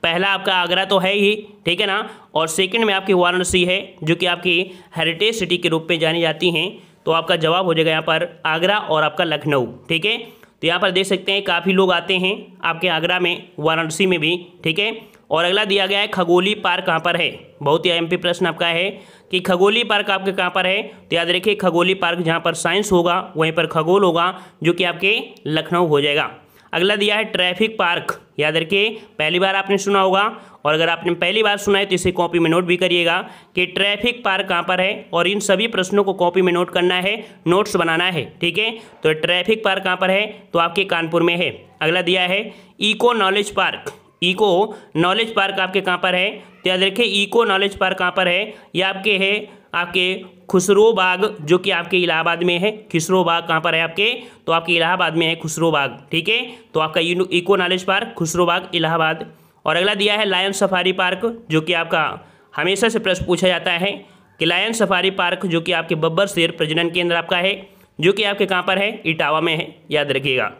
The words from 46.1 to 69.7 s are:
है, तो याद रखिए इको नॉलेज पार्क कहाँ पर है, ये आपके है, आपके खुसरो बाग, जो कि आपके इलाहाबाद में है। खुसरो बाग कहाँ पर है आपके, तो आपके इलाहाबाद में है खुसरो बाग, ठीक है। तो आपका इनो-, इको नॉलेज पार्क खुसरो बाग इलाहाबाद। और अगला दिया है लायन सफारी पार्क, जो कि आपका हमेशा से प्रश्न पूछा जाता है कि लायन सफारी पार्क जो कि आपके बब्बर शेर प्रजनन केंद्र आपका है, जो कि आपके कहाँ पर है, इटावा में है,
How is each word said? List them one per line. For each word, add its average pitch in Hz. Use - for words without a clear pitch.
है, 185
तो -
याद 185
रखिए 202
इको 214
नॉलेज 196
पार्क 190
कहाँ 180
पर 185
है, 190
ये 170
आपके 196
है, 196
आपके 180
खुसरो 202
बाग, 185
जो 156
कि 185
आपके 175
इलाहाबाद 170
में 175
है। 208
खुसरो 180
बाग 170
कहाँ 165
पर 160
है 160
आपके, 165
तो 160
आपके 165
इलाहाबाद 170
में 165
है 165
खुसरो 165
बाग, 139
ठीक 165
है। 226
तो 160
आपका 156
इनो-, 175
इको 175
नॉलेज 185
पार्क 202
खुसरो 175
बाग 175
इलाहाबाद। 160
और 156
अगला 190
दिया 208
है 214
लायन 190
सफारी 185
पार्क, 185
जो 160
कि 165
आपका 165
हमेशा 190
से 226
प्रश्न 180
पूछा 180
जाता 175
है 180
कि 160
लायन 185
सफारी 190
पार्क 185
जो 170
कि 170
आपके 165
बब्बर 165
शेर 170
प्रजनन 165
केंद्र 170
आपका 170
है, 196
जो 170
कि 214
आपके 202
कहाँ 180
पर 185
है, 202
इटावा 156
में 165
है, 170